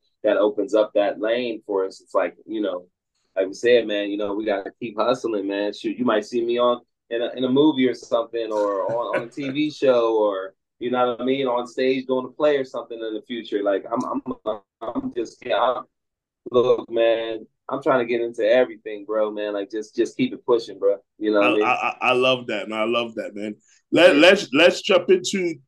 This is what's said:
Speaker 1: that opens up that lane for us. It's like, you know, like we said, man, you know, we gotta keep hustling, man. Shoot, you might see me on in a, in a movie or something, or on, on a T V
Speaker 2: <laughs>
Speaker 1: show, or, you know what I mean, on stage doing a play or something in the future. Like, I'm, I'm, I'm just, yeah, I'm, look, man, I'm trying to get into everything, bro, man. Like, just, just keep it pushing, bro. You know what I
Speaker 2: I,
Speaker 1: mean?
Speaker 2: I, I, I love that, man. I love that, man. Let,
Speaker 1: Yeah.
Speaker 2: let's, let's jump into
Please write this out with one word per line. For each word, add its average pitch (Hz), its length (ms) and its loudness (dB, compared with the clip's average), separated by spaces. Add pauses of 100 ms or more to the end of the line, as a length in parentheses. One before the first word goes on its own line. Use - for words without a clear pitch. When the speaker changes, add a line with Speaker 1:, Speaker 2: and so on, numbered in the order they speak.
(240)
Speaker 1:
that 104 120 2
opens 104 380 0
up 107 200 2
that 101 260 0
lane 117 440 -4
for 98 200 -2
us. 95 160 -10
It's - 140 -10
like, 90 300 -2
you 107 160 -6
know, 90 260 -6 (500)
like 95 100 0
we 98 80 -8
said, 120 320 4
man, 104 240 -4
you 101 60 -6
know, 104 180 -4
we 107 100 -6
gotta 98 360 -4
keep 110 180 -10
hustling, 113 480 -2
man. 101 260 -4
Shoot, 104 240 -6
you 123 80 -4
might 107 200 2
see 117 200 -4
me 120 140 -2
on 123 220 2 (300)
in 117 120 -4
a, 117 140 -4
in 127 80 -4
a 127 40 0
movie 131 380 4
or 117 80 0
something, 117 560 -4
or 101 400 -2
on, 113 300 -4
on 120 80 -10
a - 20 -20
T 139 200 -8
V 147 200 -2
Speaker 2:
<laughs> - 120 -14
Speaker 1:
show, 117 340 4
or, 98 380 -2 (260)
you 120 100 -4
know 123 200 2
what 117 100 -6
I 123 40 -4
mean, 135 220 0
on 123 220 -2
stage 131 380 -2
doing 127 180 -2
a 123 60 -12
play 147 260 2
or 135 80 -2
something 117 340 -12
in 110 160 -8
the 104 140 -8
future. 110 340 -6
Like, 98 300 -2
I'm, 117 120 -2
I'm, 113 560 -8 (200)
I'm - 340 -8
just, - 300 -8
yeah, 117 160 0
I'm, 123 240 0 (680)
look, 117 400 2
man, 113 560 0 (220)
I'm 135 140 -6
trying 131 180 2
to 117 60 -2
get 117 140 -2
into 117 240 -4
everything, 110 600 0
bro, 107 260 -2
man. 104 220 -6
Like, 101 180 -6
just, 107 240 -10
just 113 220 -2
keep 123 160 -2
it - 140 -12
pushing, 110 320 0
bro. 101 180 2 (220)
You 107 140 0
know 104 80 4
what 101 60 4
I 104 40 4
Speaker 2:
I, 104 40 2
Speaker 1:
mean? 104 80 2
Speaker 2:
I, - 100 2
I, - 240 -2 (120)
I 127 40 6
love 127 360 0
that, 101 200 -6
man. 110 120 -4
I 107 40 0
love 117 320 -2
that, 101 200 -8
man. 104 180 -8 (380)
Let, 180 220 8
Speaker 1:
Yeah. 147 60 6
Speaker 2:
let's, 196 320 6
let's 170 300 4
jump 185 280 2
into 180 440 0 (140)